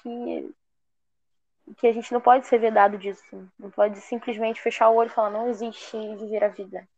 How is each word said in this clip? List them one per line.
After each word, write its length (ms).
que, 520
que 100
a 40
gente 220
não 80
pode 260
ser 100
vedado 400
disso, 520
não 100
pode 300
simplesmente 600
fechar 280
o 60
olho 120
e 60
falar, 160
"Não 200
existe", 480
e 180
viver 280
a 40
vida. 400